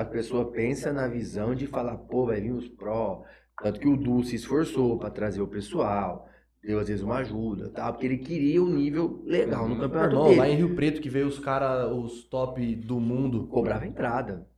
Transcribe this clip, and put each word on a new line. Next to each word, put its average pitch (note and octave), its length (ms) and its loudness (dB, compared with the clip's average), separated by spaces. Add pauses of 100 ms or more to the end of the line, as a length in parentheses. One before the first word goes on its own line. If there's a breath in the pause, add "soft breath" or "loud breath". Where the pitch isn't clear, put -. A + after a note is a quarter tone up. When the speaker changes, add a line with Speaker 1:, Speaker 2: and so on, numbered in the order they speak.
Speaker 1:
a A2 40 -2
pessoa A#2+ 460 -2
pensa C3 420 -2
na C3 140 -2
visão G#2+ 460 -4
de C3 140 -4
falar, A#2+ 300 -4
pô, B2 300 -2
vai G#2+ 120 0
vir A2 120 -4
os B2 180 -6
Pro. G#2 540 -4 (380 loud breath)
Tanto G#2 180 -2
que C#3+ 80 2
o C#3 100 6
Du B2 260 2
se A#2+ 120 -4
esforçou C3 640 0
pra G#2 120 -6
trazer G2+ 320 -4
o G2 60 -2
pessoal, G2+ 800 -2 (360 soft breath)
deu G#2+ 160 0
às F#2+ 80 -2
vezes G2+ 160 -2
uma A2+ 140 -2
ajuda, A2 520 -4
tá? - 220 -6
Porque B2+ 140 -6
ele B2+ 120 0
queria D3+ 460 2
um F3 60 4
nível D3 560 0
legal A#2+ 420 0
no A#2+ 80 0
Speaker 2:
Uhum. A#2 60 -4
Speaker 1:
campeonato C#3 340 2
Speaker 3:
Irmão, D#3 140 6
Speaker 1:
dele. - 100 12
Speaker 3:
lá C#3 100 6
em D3 60 4
Rio F3 200 4
Preto D3+ 260 2
que C3+ 80 -6
veio C#3 180 2
os C#3 120 -4
cara, C3 480 0
os A#2+ 380 -4
top B2+ 500 -2
do A2+ 240 -2
mundo A#2+ 480 0
Speaker 1:
Cobrava B2 380 0
entrada. A#2+ 640 -4 (100)